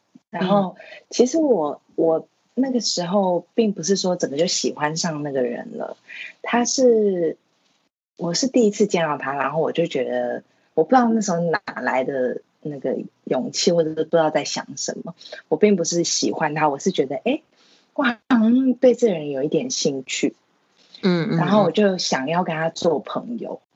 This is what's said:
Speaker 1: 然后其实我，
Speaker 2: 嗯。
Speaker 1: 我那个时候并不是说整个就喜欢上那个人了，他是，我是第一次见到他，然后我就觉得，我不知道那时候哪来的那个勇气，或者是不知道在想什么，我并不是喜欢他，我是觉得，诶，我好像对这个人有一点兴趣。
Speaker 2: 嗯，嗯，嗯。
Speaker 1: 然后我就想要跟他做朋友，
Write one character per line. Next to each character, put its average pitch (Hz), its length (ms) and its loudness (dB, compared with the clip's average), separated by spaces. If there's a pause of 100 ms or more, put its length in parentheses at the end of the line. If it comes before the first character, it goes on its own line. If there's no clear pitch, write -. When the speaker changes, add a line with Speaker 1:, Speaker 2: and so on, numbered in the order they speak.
(300)
Speaker 1:
然 208 180 -4
后 196 300 0 (320)
其 - 160 4
实 320 120 -2
我， 214 360 0
Speaker 2:
嗯。 - 60 -14 (180)
Speaker 1:
我 160 300 0 (260)
那 262 180 -2
个 247 80 0
时 180 260 -4
候 185 480 0
并 220 200 2
不 165 100 -8
是 190 140 0
说 180 180 0
整 143 160 -4
个 139 60 -6
就 170 100 2
喜 - 240 -2
欢 151 240 -4
上 160 260 -4
那 143 100 -6
个 135 100 0
人 120 340 -6
了， - 220 -10 (440)
他 240 220 0
是， 208 720 2 (800)
我 170 180 -4
是 254 140 0
第 247 180 4
一 208 60 4
次 202 160 2
见 165 180 2
到 147 120 -2
他， 135 160 -6
然 139 180 -2
后 160 80 -2
我 127 140 0
就 165 120 0
觉 135 200 -4
得， 120 380 -4 (320)
我 160 100 4
不 - 60 -2
知 262 40 6
道 240 140 6
那 226 100 2
时 196 120 -2
候 170 100 0
哪 160 180 0 (220)
来 127 240 0
的 131 340 -2 (220)
那 143 180 -10
个 135 160 -4 (300)
勇 131 260 -2
气， - 220 2
或 170 100 4
者 156 60 0
是 156 60 -6
不 160 160 -2
知 170 60 4
道 156 120 4
在 151 160 -2
想 - 200 -6 (120)
什 - 260 -8
么， - 100 -12 (360)
我 156 80 0
并 208 180 6
不 170 80 -2
是 170 220 0
喜 - 260 -2
欢 151 240 -4
他， 156 140 2
我 139 100 -2
是 190 120 -2
觉 147 140 0
得， 135 120 -6
诶， - 260 -2 (520)
我 294 80 0
好 240 120 0 (140)
像 247 460 4
对 247 200 6
这 240 120 2
个 196 60 2
人 151 160 -4
有 135 140 -2
一 151 60 0
点 143 200 0
兴 135 360 -2
趣。 - 320 -2 (680)
Speaker 2:
嗯， 170 280 0
嗯， - 0 -
嗯。 165 60 0
Speaker 1:
然 170 120 0
后 208 140 6
我 170 80 2
就 196 260 4
想 139 300 -2
要 170 180 0
跟 170 100 -4
他 160 140 -2
做 165 300 0
朋 - 400 -8
友， - 200 -10 (160)